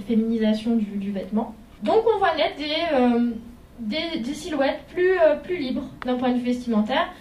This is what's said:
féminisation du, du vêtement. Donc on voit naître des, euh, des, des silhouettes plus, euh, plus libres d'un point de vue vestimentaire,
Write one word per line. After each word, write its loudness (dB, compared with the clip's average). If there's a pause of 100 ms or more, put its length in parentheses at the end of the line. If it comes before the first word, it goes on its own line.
féminisation 0
du, 0
du -6
vêtement. -4 (260)
Donc 4 (100)
on 0
voit 2
naître 0
des, -4 (180)
euh, 4 (480)
des, -4
des -4
silhouettes -2 (120)
plus, 2
euh, 6
plus -6
libres -4 (200)
d'un 0
point 0
de 2
vue -2
vestimentaire, 0 (140)